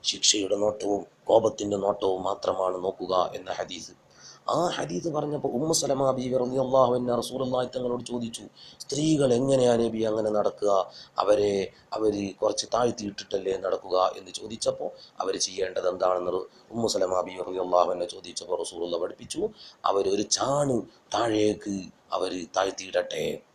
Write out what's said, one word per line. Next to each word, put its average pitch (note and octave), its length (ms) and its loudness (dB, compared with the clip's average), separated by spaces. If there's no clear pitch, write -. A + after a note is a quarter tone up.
ശിക്ഷയുടെ G2+ 520 0
നോട്ടവും G2+ 460 0
കോപത്തിൻ്റെ G#2 520 4
നോട്ടവും G2 460 0
മാത്രമാണ് F#2 600 -2
നോക്കുക F#2 320 -4
എന്ന F#2 180 -10
ഹദീസ്. F2 400 -10
ആ C3+ 180 0
ഹദീസ് E3+ 420 -4
പറഞ്ഞപ്പോൾ D3 440 -4
ഉമ്മു D#3 220 0
സലമ C3+ 360 2
ബീവി B2+ 260 -2
റളിയല്ലാഹു B2+ 580 4
അൻഹ B2 220 0
റസൂലുള്ളാഹി B2+ 520 0
തങ്ങളോട് B2 360 -4
ചോദിച്ചു, A#2 400 -6
"സ്ത്രീകൾ D3 540 4
എങ്ങനെയാ B2+ 440 6
നബി A2+ 260 2
അങ്ങനെ A2 280 0
നടക്കുക? G#2 420 2
അവരെ, G2+ 340 4
അവര് G#2+ 400 0
കുറച്ച് - 340 -2
താഴ്ത്തിയിട്ടിട്ടല്ലേ G2+ 920 -2
നടക്കുക?" F#2 400 -2
എന്ന് F#2 140 -16
ചോദിച്ചപ്പോൾ, A#2+ 600 -6
"അവർ F#2 160 -2
ചെയ്യേണ്ടത് F#2 520 -2
എന്താണെന്ന്" F2+ 440 0
ഉമ്മു A2+ 180 -2
സലമ F#2 320 0
ബീവി F2+ 220 -6
റളിയല്ലാഹു F2+ 480 2
അൻഹ F2+ 140 -4
ചോദിച്ചപ്പോൾ F2+ 560 -8
റസൂലുള്ള E2+ 380 -4
പഠിപ്പിച്ചു, A#2+ 440 -6
"അവരൊരു G2 380 2
ചാണ് C3 540 0
താഴേക്ക് G#2+ 640 0
അവർ F2+ 200 2
താഴ്ത്തിയിടട്ടെ." F#2 760 0